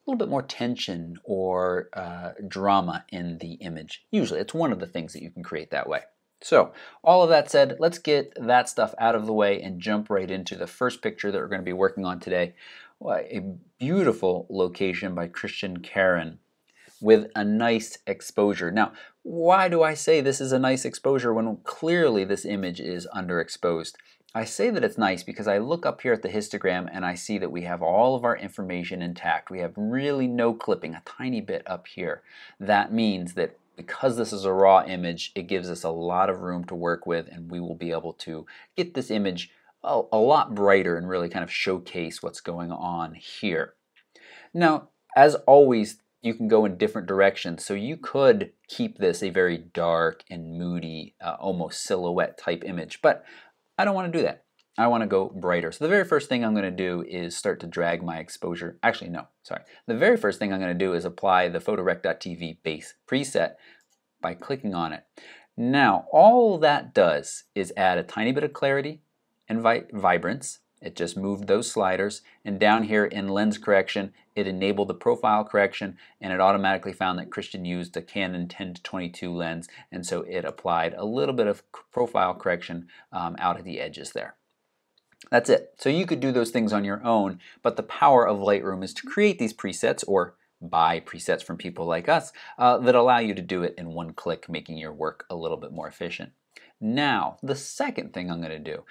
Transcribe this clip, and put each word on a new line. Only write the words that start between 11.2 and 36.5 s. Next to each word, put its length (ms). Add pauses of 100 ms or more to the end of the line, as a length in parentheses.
that 80
we're 80
gonna 160
be 100
working 320
on 140
today. 340 (440)
What 280
a 300 (240)
beautiful 720
location 640
by 120
Christian 520
Karen 600 (600)
with 340
a 80
nice 540 (100)
exposure. 640
Now, 220 (340)
why 420
do 120
I 140
say 260
this 180
is 120
a 80
nice 260
exposure 480
when 300
clearly 640
this 200
image 340
is 320
underexposed? 840 (420)
I 100
say 240
that 140
it's 160
nice 240
because 240
I 100
look 260
up 180
here 120
at 80
the 80
histogram 640
and 100
I 120
see 240
that 120
we 120
have 180
all 340
of 80
our 140
information 640
intact. 480
We 120
have 140
really 520
no 260
clipping, 400
a 120
tiny 360
bit 240
up 220
here. 340 (380)
That 340
means 400
that 240 (180)
because 400
this 160
is 140
a 80
raw 320
image, 480
it 140
gives 240
us 120
a 60
lot 400
of 120
room 240